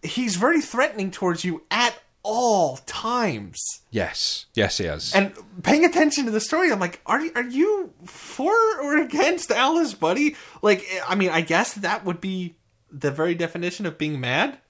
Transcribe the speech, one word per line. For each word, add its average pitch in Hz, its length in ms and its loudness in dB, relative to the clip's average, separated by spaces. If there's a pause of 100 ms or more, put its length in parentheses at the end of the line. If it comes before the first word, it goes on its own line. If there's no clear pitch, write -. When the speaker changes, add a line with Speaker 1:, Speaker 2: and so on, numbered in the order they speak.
Speaker 1:
he's 214 340 -2
very 285 260 2
threatening 233 500 -2
towards 175 340 -2
you 165 260 -4
at 233 240 2 (280)
all 208 640 2
times. 185 720 -4 (340)
Speaker 2:
Yes. - 600 -4
Yes, 101 240 2
he 98 80 -2
is. 78 280 -6
Speaker 1:
And 196 200 2 (300)
paying 302 220 4
attention 311 400 4
to 226 60 -2
the 214 80 2
story, 320 320 2
I'm 202 80 0
like, 175 260 -4
"Are, 262 160 0 (140)
are 240 80 -2
you 330 500 0 (120)
for - 480 -4 (280)
or 285 160 2
against 302 540 0
Alice, 269 420 2
buddy?" 254 420 0 (260)
Like, 202 240 4 (220)
I 185 80 0
mean, 190 140 4
I 165 120 2
guess 165 340 0
that 202 300 -4
would 175 160 -4
be 185 340 -6 (360)
the 143 200 -2
very 160 240 0
definition 175 500 -4
of 160 120 -6
being 151 220 -4
mad. 139 380 0 (120)